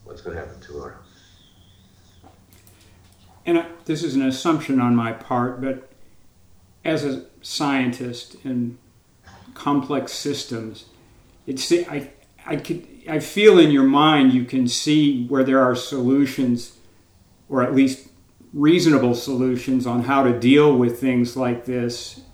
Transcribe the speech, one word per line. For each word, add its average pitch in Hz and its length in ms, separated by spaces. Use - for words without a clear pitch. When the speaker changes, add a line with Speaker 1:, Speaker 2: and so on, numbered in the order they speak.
Speaker 1:
What's - 180
gonna 85 140
happen 71 240
tomorrow? 73 360
Speaker 2:
And 170 140
I, 165 80
this 156 180
is 139 120
an 135 80
assumption 135 580
on 120 160
my 113 160
part, 127 480
but 135 300
as 156 200
a 131 220
scientist 123 1000
in 123 340
complex 143 580
systems, 113 760
it's, 131 260
I, 151 380
I 151 100
could, - 300
I 156 100
feel 202 400
in 156 120
your 139 140
mind 143 480
you 123 120
can 127 240
see 143 580
where 135 180
there 135 160
are 127 140
solutions, 131 1040
or 131 140
at 123 120
least 135 340
reasonable 147 600
solutions 127 720
on 120 180
how 139 180
to 120 160
deal 139 360
with 120 260
things 123 360
like 123 280
this 120 560